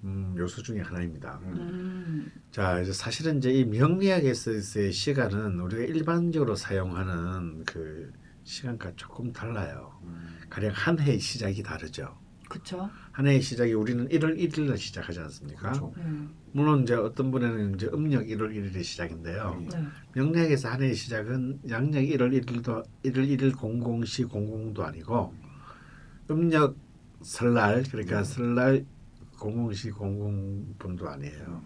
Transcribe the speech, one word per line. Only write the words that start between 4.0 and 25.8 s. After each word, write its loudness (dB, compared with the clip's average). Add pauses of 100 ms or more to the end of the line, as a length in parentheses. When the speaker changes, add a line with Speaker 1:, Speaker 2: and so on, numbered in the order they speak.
Speaker 1:
시간은 0
우리가 -2
일반적으로 2
사용하는 -2
그 -8 (320)
시간과 -8
조금 -8
달라요. -8 (100)
Speaker 2:
음. -14 (120)
Speaker 1:
가령 0
한 2
해의 4
시작이 -2
다르죠. -8 (300)
Speaker 3:
그쵸. -8 (220)
Speaker 1:
한 2
해의 8
시작이 2
우리는 0
일월 2
일월 0
날 0
시작하지 -8
않습니까? -12
Speaker 2:
그렇죠. -4
Speaker 3:
네. -8 (500)
Speaker 1:
물론 6
이제 4
어떤 2
분에는 2
이제 -2
음력 2
일월 -2
일월이 -4
시작인데요. -4 (120)
Speaker 2:
네. -4
Speaker 3:
네. -2 (280)
Speaker 1:
명리학에서 4
한 0
해의 4
시작은 -2 (100)
양력 2
일월 4
일월도, 0 (200)
일월 4
일월 4
공공 0
시 -2
공공도 -2
아니고, -2 (1000)